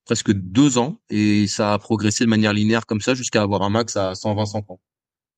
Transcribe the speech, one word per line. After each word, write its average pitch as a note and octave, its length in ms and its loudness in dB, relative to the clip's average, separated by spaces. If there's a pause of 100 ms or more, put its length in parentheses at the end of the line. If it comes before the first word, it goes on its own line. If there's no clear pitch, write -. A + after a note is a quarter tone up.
presque - 260 -2
deux G#2+ 460 2
ans, C3+ 320 -4
et G#2 380 2
ça G#2 260 0
a G#2 60 0
progressé G#2+ 440 -2
de A#2 60 2
manière G#2+ 240 4
linéaire G#2+ 320 0
comme G#2+ 160 -4
ça, C3 120 0
jusqu'à A#2+ 280 0
avoir G2+ 220 0
un G2+ 60 -2
max A2 280 -2
à F#2+ 180 -4
cent G#2+ 200 -4
vingt, G#2+ 100 -2
cent G#2 160 -8
trente. F2+ 180 -18 (580)